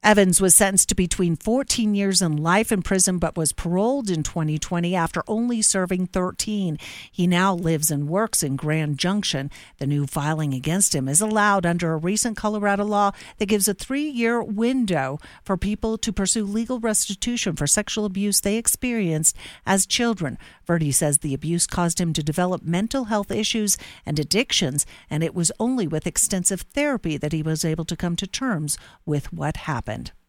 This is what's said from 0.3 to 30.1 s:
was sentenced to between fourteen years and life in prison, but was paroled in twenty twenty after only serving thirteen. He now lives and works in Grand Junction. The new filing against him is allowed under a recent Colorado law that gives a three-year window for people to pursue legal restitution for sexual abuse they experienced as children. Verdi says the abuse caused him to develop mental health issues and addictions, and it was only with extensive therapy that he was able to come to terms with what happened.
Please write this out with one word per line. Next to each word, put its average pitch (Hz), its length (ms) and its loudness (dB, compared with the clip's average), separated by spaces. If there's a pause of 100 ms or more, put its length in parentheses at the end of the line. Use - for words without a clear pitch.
was 190 160 6
sentenced 196 320 4
to - 80 0
between 175 400 0
fourteen 226 580 0
years 196 280 2
and 156 180 2
life 180 320 2
in 196 100 2
prison, 185 360 2
but 165 180 -2
was 160 160 0
paroled 214 580 0
in 160 140 0
twenty 156 340 -2
twenty 175 380 -2
after 165 320 0
only 233 340 0
serving 185 460 0
thirteen. 185 680 -2 (340)
He 180 160 0
now 180 260 4
lives 165 380 0
and 143 160 -2
works 202 340 0
in 139 140 0
Grand 151 440 -2
Junction. 180 520 -2 (280)
The 139 80 -2
new 143 180 2
filing 151 480 -2
against 156 420 0
him 135 140 -2
is 147 100 4
allowed 208 460 4
under 170 260 2
a 160 60 0
recent 202 400 -2
Colorado 202 480 0
law 202 260 2 (260)
that 214 100 0
gives 202 200 2
a 208 60 2
three-year 240 680 -2
window 196 760 0 (260)
for 196 140 -2
people 214 400 -2
to 220 160 -4
pursue 202 320 0
legal 226 340 -2
restitution 214 800 -2
for 147 100 0
sexual 208 380 0
abuse 196 340 0
they 202 160 0
experienced 220 800 0 (300)
as 190 200 4
children. 190 520 -2 (280)
Verdi 160 260 2
says 147 260 2
the 143 160 -2
abuse 165 340 0
caused 170 320 0
him 170 140 0
to 151 100 -2
develop 180 400 0
mental 220 420 0
health 208 260 -2
issues 214 460 0 (280)
and 147 140 -2
addictions, 147 680 0 (240)
and 151 120 -2
it 165 140 -2
was 175 240 2
only 233 280 0
with 156 200 -4
extensive 185 540 -2
therapy 262 560 -2
that 151 160 -2
he 156 80 -2
was 156 240 -2
able 160 200 -2
to 160 120 -6
come 175 180 -2
to 190 120 -6
terms 170 500 -4 (280)
with 147 280 -2
what 156 240 -4
happened. 120 540 -6 (180)